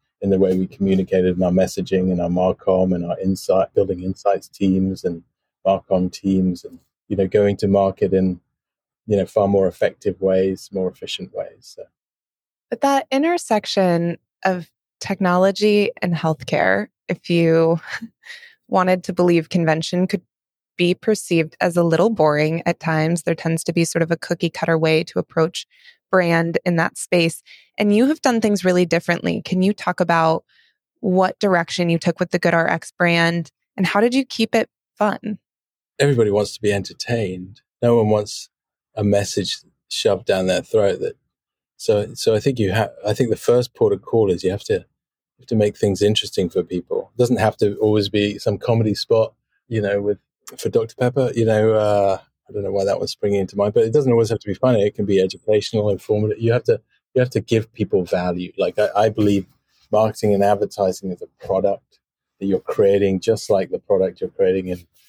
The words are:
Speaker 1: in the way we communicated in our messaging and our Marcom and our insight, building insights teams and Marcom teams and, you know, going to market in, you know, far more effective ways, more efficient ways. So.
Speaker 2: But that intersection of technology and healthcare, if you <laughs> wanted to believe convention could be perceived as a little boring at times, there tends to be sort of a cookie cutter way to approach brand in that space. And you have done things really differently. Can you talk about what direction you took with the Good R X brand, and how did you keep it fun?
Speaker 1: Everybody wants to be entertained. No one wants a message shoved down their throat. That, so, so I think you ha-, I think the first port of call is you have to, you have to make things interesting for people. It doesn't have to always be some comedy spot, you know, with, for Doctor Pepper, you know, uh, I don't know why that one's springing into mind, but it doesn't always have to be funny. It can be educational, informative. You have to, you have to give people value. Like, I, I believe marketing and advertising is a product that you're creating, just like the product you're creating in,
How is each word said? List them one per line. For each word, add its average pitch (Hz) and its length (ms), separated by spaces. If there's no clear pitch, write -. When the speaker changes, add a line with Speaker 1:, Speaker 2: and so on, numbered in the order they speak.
Speaker 1:
in 98 100
the 95 80
way 92 180
we 92 80
communicated 92 720
in 92 60
our 87 80
messaging 92 600
and 87 100
our 85 80
Marcom 92 680
and 85 100
our 85 140
insight, 95 560
building 95 260
insights 95 460
teams 95 560
and 85 180
Marcom 95 440
teams 95 520
and, - 160
you 101 80
know, 95 120
going 101 300
to 104 100
market 98 460
in, 92 260
you 104 100
know, 95 80
far 101 220
more 98 200
effective 90 540
ways, 95 500
more 95 160
efficient - 460
ways. - 420
So. - 80
Speaker 2:
But 233 120
that 277 300
intersection 202 1080
of 180 240
technology 196 920
and 175 140
healthcare, 156 760
if - 200
you 165 520
<laughs> - 440
wanted 185 380
to 185 80
believe 175 360
convention 165 560
could 180 160
be 175 160
perceived 170 680
as 175 160
a 175 80
little 170 280
boring 156 560
at 170 120
times, 160 440
there 165 100
tends 165 300
to 170 100
be 170 100
sort 165 200
of 165 80
a 165 60
cookie - 340
cutter - 260
way 160 280
to - 120
approach 165 480
brand 170 520
in 180 120
that 160 200
space. - 460
And 208 160
you 233 120
have 311 140
done 233 200
things 208 220
really 180 220
differently. 170 560
Can 185 220
you 202 100
talk - 260
about 165 440
what 185 400
direction 175 500
you 165 80
took - 220
with 180 100
the 180 100
Good 170 140
R 165 140
X - 240
brand, 170 600
and 180 120
how 202 140
did 240 120
you 262 100
keep - 300
it - 160
fun? 214 440
Speaker 1:
Everybody 123 300
wants 101 240
to - 80
be 104 100
entertained. 95 880
No 120 160
one 107 120
wants 104 400
a 107 80
message 101 560
shoved - 380
down 95 220
their 92 140
throat. 101 380
That, - 160
so, 104 380
so 110 200
I 104 40
think 127 200
you 95 140
ha-, 104 160
I 107 80
think 123 160
the 107 80
first 123 360
port 107 200
of 98 80
call 110 300
is 85 120
you 92 80
have 101 140
to, 110 80
you - 680
have - 60
to 120 80
make 104 220
things 98 240
interesting 104 480
for 90 140
people. 95 520
It - 40
doesn't 123 200
have 107 180
to 101 200
always 107 320
be 101 300
some 101 180
comedy 113 380
spot, 110 380
you 113 140
know, 101 200
with, 101 160
for - 100
Doctor 113 320
Pepper, 123 340
you 113 120
know, 110 300
uh, 104 420
I - 20
don't 101 120
know 101 80
why 98 120
that 98 140
one's 104 140
springing 101 280
into 95 160
mind, 101 180
but 113 100
it 113 100
doesn't 131 180
always 117 200
have 107 80
to - 80
be 95 80
funny. 120 300
It 104 100
can 104 100
be 95 160
educational, 104 680
informative. 107 520
You 113 100
have 120 120
to, 113 180
you 127 80
have 127 80
to 110 100
give 110 320
people 98 320
value. 90 540
Like, 92 220
I, 107 160
I 107 140
believe 101 360
marketing 107 420
and 98 100
advertising 101 680
is 87 100
a - 240
product 98 540
that 98 80
you're 95 120
creating, 98 600
just 110 300
like 95 200
the 87 100
product 95 400
you're 92 120
creating 95 360
in, 90 120